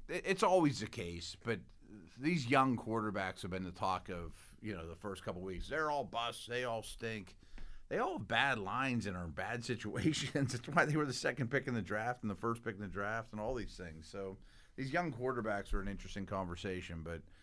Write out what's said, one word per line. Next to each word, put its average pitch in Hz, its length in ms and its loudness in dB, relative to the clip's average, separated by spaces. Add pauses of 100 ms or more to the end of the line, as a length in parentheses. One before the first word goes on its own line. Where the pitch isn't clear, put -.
it's 185 360 0
always 175 360 8
the 107 80 -4
case, 87 560 -6
but 117 160 0 (600)
these 147 280 2
young 131 300 6
quarterbacks 104 640 0
have 92 100 -4
been 92 140 -2
the 87 60 -4
talk 92 380 0
of, 85 220 -4 (300)
you 107 120 -4
know, 82 140 -6
the 82 80 -8
first 98 300 -6
couple 90 160 -4
weeks. 90 260 -4
They're 151 240 2
all 139 140 0
busts. 113 420 -4
They 120 160 0
all 113 180 0
stink. 110 540 -6 (540)
They 160 100 0
all 339 180 2
have 101 100 -4
bad 127 300 6
lines 113 480 2
and 92 120 0
are 87 80 -2
in 82 60 -4
bad 107 340 -2
<laughs> - 0 -
situations. 127 880 2
That's 120 160 -4
why 143 160 6
they 151 100 4
were 151 100 6
the 127 80 0
second 127 380 0
pick 139 160 2
in 127 60 0
the 113 80 2
draft 107 420 -2
and 107 80 0
the 95 40 0
first 117 280 0
pick 110 120 -2
in 101 60 -8
the 104 60 -4
draft 104 460 -2
and 107 80 -4
all 120 120 -2
these 107 220 -4
things. 82 340 -10
So 98 280 -6 (400)
these 135 160 -2
young 170 180 2
quarterbacks 113 600 0
are 101 80 4
an 95 80 -2
interesting 98 360 -4
conversation, 90 760 -4
but 82 180 -6 (220)